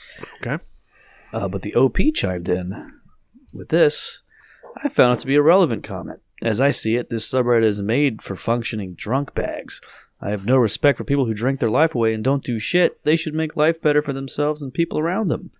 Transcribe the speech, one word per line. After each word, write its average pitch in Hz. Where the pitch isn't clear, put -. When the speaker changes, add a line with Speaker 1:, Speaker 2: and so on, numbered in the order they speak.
Speaker 1:
Okay. 127
Speaker 2:
Uh, 101
but 92
the -
O 127
P 311
chimed -
in 92
with -
this, -
"I 294
found 123
it -
to -
be 135
a 147
relevant 147
comment. 90
As 110
I 139
see 113
it, 120
this 113
subreddit 120
is 104
made 117
for 92
functioning 110
drunk 135
bags. -
I 98
have 98
no 123
respect 131
for 113
people 139
who 113
drink 127
their 113
life 147
away 113
and 110
don't 135
do 120
shit. -
They 151
should 156
make 160
life 160
better 147
for 139
themselves 147
and 135
people 165
around 180
them. -